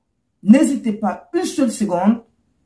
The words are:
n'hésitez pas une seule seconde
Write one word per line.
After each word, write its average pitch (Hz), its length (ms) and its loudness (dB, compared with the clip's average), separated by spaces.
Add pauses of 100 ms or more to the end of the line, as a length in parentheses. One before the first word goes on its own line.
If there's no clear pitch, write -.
(440)
n'hésitez 240 480 2
pas 202 420 -8
une 349 120 -2
seule 254 260 -2
seconde 190 520 -2 (420)